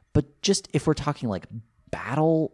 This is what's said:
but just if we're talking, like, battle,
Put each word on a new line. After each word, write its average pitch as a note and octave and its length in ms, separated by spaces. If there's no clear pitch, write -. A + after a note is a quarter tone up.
but - 300
just - 300
if D3+ 120
we're D#3 80
talking, C#3 360
like, F#2 180
battle, D#3 640